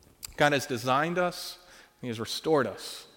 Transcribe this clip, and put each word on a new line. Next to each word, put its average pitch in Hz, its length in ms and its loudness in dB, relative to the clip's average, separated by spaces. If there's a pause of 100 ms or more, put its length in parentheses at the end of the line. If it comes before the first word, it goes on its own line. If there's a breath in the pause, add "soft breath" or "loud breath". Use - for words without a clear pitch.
(360)
God 147 160 6
has 139 140 0
designed 135 520 0
us, - 400 -2 (420 loud breath)
and 127 60 -10
he - 20 -4
has 113 100 -6
restored 139 480 2
us - 400 -10 (100)